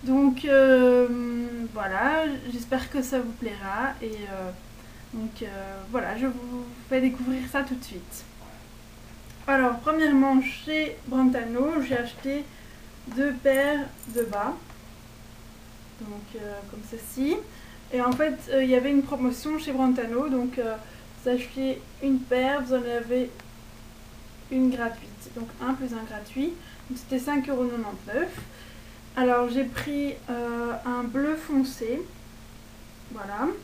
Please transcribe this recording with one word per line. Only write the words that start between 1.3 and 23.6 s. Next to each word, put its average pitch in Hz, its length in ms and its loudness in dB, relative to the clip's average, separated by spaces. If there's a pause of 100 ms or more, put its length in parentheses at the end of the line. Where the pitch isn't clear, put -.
voilà, 214 520 2 (280)
j'espère 254 380 -4
que 269 120 -2
ça 254 180 0
vous 226 100 -4
plaira. 214 640 -4 (100)
Et, 220 80 -6 (220)
euh, 185 180 -6 (640)
donc, 220 280 -6
euh, 220 40 -6 (460)
voilà, 220 260 -2
je 262 80 0
vous 247 380 -6 (240)
fais 262 120 2
découvrir 254 480 0
ça 277 140 -2
tout 262 140 -4
de - 80 -10
suite. - 400 -12 (1200)
Alors, 254 320 4
premièrement, 277 640 6
chez 311 540 -2 (100)
Brentano, 254 800 2
j'ai 254 100 0
acheté 269 460 -4 (720)
deux 277 180 2 (120)
paires 277 420 4 (300)
de 233 80 2
bas. 214 320 -4 (1400)
Donc, 208 340 -12
euh, 208 180 -10 (200)
comme 220 180 -14
ceci. 262 460 -2 (560)
Et 254 100 2
en 247 80 4
fait, 294 300 2 (100)
euh, 269 140 6
il 254 60 2
y 254 40 8
avait 254 160 4
une 277 140 6
promotion 254 560 -2
chez 302 100 -6
Brentano. 254 580 2
Donc, 247 300 0
euh, 226 160 -2 (480)
vous 254 80 0
achetez 262 500 -2 (220)
une 269 160 4
paire, 254 440 2
vous 254 120 0
en 247 80 2
avez 240 480 0 (1200)